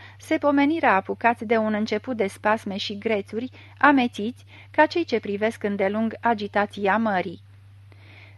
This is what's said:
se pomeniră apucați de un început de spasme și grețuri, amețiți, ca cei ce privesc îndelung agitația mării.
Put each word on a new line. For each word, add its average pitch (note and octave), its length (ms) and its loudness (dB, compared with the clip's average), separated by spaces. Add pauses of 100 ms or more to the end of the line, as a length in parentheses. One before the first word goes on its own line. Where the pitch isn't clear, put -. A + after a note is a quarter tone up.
(180)
se - 200 -2
pomeniră D4 480 2
apucați A3 600 2
de A3+ 120 2
un G#3+ 160 0
început G#3+ 440 -2
de G3 100 0
spasme G#3 500 -2
și G#3 200 -8
grețuri, A3 540 -4 (260)
amețiți, B3 680 2 (260)
ca D4+ 140 4
cei E4+ 180 0
ce A3+ 160 -2
privesc G#3 440 -4
îndelung G#3 560 -2
agitația G#3 800 0
mării. F#3+ 440 -2 (960)